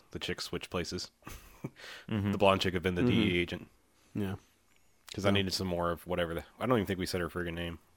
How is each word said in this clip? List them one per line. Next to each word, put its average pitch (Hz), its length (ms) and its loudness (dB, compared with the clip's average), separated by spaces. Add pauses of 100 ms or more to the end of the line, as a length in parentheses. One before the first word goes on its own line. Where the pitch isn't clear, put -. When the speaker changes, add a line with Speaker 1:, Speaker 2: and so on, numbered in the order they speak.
(100)
Speaker 1:
the - 80 -10
chick - 220 -6
switch - 300 -6
places. 87 400 -6 (160)
<laughs> - 140 -14 (680)
Speaker 2:
Mm-hmm. 104 220 0
Speaker 1:
The 95 80 0
blonde 95 220 8
chick 92 140 0
had 90 100 -2
been 92 100 2
the 87 80 2
Speaker 3:
Mm-hmm. 123 80 4
Speaker 1:
D 107 240 4
E 87 40 4
A 87 40 2
agent. 90 240 -6 (480)
Speaker 3:
Yeah. 98 200 -2 (720)
Speaker 1:
Because 98 180 -6
I 101 40 6
Speaker 3:
Yeah. - 20 4
Speaker 1:
needed 98 200 2
some 95 140 -2
more 87 240 0
of 82 160 -6
whatever 87 260 0
the... 82 120 -6 (160)
I 110 60 -2
don't 127 120 4
even 95 80 2
think 92 140 -2
we 90 60 0
said 92 140 -2
her 85 80 -2
friggin' 85 260 -4
name, 85 260 -6 (160)